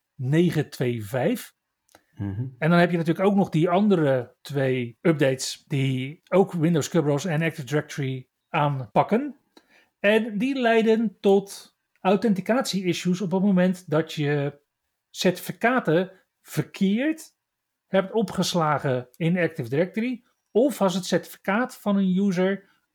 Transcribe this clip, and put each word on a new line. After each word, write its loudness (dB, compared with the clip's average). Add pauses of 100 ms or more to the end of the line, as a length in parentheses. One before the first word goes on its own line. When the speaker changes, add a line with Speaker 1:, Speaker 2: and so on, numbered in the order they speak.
(140)
Speaker 1:
negen 0
twee -4
vijf. -4 (600)
Speaker 2:
Mhm. -6 (120)
Speaker 1:
En 0
dan 6
heb 4
je 0
natuurlijk 0
ook 4
nog 2
die 0
andere 2
twee -4
updates 0
die -4
ook 2
Windows 0
Kerberos 0
en -2
Active -6
Directory -6 (220)
aanpakken. 0 (640)
En 2
die -2
leiden 2
tot 0 (240)
authenticatie-issues 0
op -4
het 0
moment 2
dat 0
je -2 (520)
certificaten -2 (320)
verkeerd -4 (520)
hebt -2
opgeslagen -2
in 0
Active -2
Directory, -2 (280)
of 2
als 2
het -4
certificaat -4
van -2
een 2
user 0 (260)